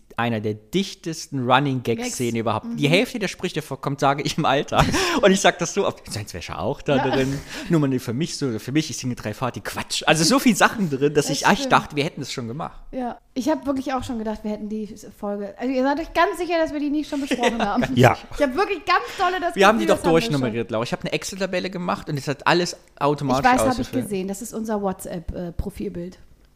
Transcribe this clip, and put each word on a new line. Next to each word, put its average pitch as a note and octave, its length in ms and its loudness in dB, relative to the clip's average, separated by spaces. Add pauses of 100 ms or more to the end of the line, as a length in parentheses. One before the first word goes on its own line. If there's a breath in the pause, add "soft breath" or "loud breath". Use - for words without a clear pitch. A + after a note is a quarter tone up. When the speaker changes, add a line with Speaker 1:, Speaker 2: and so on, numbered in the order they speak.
(160)
Speaker 1:
einer A#2 240 0
der G#2+ 140 -2
dichtesten C#3+ 1000 -4
Running-Gag-Szenen B2+ 840 0
Speaker 2:
Gags. A#2 40 0
Speaker 1:
überhaupt. A2 260 -2 (140)
Die C#3+ 80 2
Speaker 2:
Mhm. D3 60 2
Speaker 1:
Hälfte A#3+ 260 2
der G3 80 -2
Sprüche - 340 -6
vor-, - 200 -10
kommt, C#3 180 -4
sage C#3 240 2
ich, - 140 -2
im D#3+ 80 0
Alltag. C3 400 4
<laughs> E4+ 360 0
Und G3 100 8
ich F#3+ 100 4
sag - 180 4
das E3+ 140 -2
so G3 120 0
oft, - 240 -6
„Sonst - 240 -8
wär F2 60 -10
ich - 80 -10
ja D#2+ 120 -8
auch A2 220 -4
da D3 140 2
Speaker 2:
Ja. C3 140 2
Speaker 1:
drin.“ C3+ 280 0 (300 loud breath)
Nur E3+ 140 4
mal C3+ 180 2
für A#2 140 -4
mich D#3 240 -4
so, B2 200 -2
für A2+ 140 -8
mich, D#3 180 0
ich - 60 -8
singe B2 200 -4
drei G#2+ 180 -6
Fati, A#2+ 260 -6
Quatsch. - 480 -6
Also D#3 160 4
so - 160 6
viel A3+ 160 6
Sachen G3+ 340 2
drin, C#3+ 240 2
dass D3 140 4
Speaker 2:
Das - 80 0
Speaker 1:
ich - 100 -2
echt E3+ 120 6
Speaker 2:
stimmt. C4+ 160 2
Speaker 1:
dachte, C3 240 2
wir C#3 80 2
hätten E3+ 160 -8
es A#2+ 100 -8
schon A#2+ 160 -6
gemacht. D3 320 -8 (140)
Speaker 2:
Ja, B3 240 -8 (160)
ich C4+ 160 -2
hab C4+ 160 0
wirklich C4+ 280 -2
auch B3 120 -2
schon B3 120 -6
gedacht, G#3+ 280 -6
wir G#3+ 60 -2
hätten G#3+ 180 -6
die G#3+ 260 -8 (240)
Folge, G3+ 400 -6
also B3+ 140 -2
ihr B3+ 100 2
seid C#4 160 2
euch D#4+ 140 -8
ganz E4+ 240 2
sicher, E4+ 200 -2
dass D#4+ 140 0
wir D4 80 -4
die D4 100 -2
nicht D4 200 -2
schon D4 100 -4
besprochen A#3+ 380 0
Speaker 1:
<laughs> - 20 -2
Ja. A#3+ 60 0
Speaker 2:
haben. G3+ 180 0 (120)
Speaker 3:
Ja. A#2+ 220 6 (200)
Speaker 2:
Ich - 40 -6
hab C4 140 2
wirklich G4 300 0
ganz F#4 180 4 (160)
tolle F#4 220 0
das E4+ 160 -2
Speaker 1:
Wir G3 100 8
haben A3 100 6
die D#4+ 100 0
Speaker 2:
Gefühl, G3 100 6
Speaker 1:
doch - 60 -10
Speaker 2:
das - 40 -4
haben E3 80 6
wir E3 60 6
schon. - 100 -4
Speaker 1:
durchnummeriert, A#2+ 400 -2
Laura. A2+ 140 0
Ich - 80 -4
hab - 80 -4
eine - 100 -6
Excel-Tabelle F#3 580 -4
gemacht F3+ 400 -4
und D3 80 -2
es C3+ 120 -4
hat - 180 -4
alles E3+ 300 2 (200)
automatisch C#3+ 480 2
Speaker 2:
Ich B3 60 8
weiß, B3+ 80 4
hab - 140 4
ich A#3 80 -2
Speaker 1:
ausgefüllt. - 240 -4
Speaker 2:
gesehen. G3 240 -4
Das G3 120 -8
ist A#3 120 -10
unser A3 280 -4
WhatsApp, F#3 540 -6
äh, F3 160 -6
Profilbild. F#3 680 -8 (380)